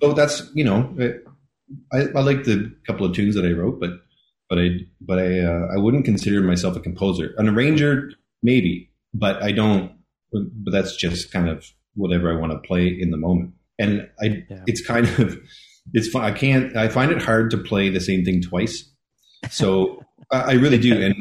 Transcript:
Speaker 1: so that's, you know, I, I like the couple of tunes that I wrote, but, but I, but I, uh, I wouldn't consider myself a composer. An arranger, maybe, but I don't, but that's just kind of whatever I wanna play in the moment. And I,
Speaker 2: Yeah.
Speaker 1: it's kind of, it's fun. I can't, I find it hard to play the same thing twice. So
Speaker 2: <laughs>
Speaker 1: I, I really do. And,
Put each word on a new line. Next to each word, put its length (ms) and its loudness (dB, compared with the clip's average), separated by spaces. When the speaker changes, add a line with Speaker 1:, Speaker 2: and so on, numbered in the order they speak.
Speaker 1:
so 120 4
that's, 380 0
you 120 0
know, 280 2
I, 60 2
I 140 -2
like 200 2
the 320 0
couple 180 -2
of 80 -2
tunes 220 0
that 80 0
I 80 2
wrote, 260 -2
but, 120 -4
but 80 0
I, 100 4
but 200 -2
I, 220 0
uh, 300 0
I 60 -2
wouldn't 280 2
consider 360 0
myself 340 0
a 40 -10
composer. 580 -4
An 100 2
arranger, 640 2
maybe, 480 2
but 300 -2
I 80 0
don't, 400 2
but 420 -6
that's 220 0
just 380 -6
kind 160 0
of 160 -6
whatever 360 0
I 80 -2
wanna 200 -4
play 300 0
in 220 -2
the 60 -4
moment. 360 -2
And 280 -2
I, 300 -2
Speaker 2:
Yeah. 160 -16
Speaker 1:
it's 200 -2
kind 200 2
of, 220 0
it's 140 0
fun. 140 -2
I 100 0
can't, 440 0
I 120 2
find 220 0
it 120 -2
hard 300 2
to 40 0
play 320 0
the 100 0
same 280 0
thing 160 0
twice. 420 -4
So 540 0
Speaker 2:
<laughs> 140 -14
Speaker 1:
I, 100 0
I 120 0
really 240 6
do. 160 4
And, 180 2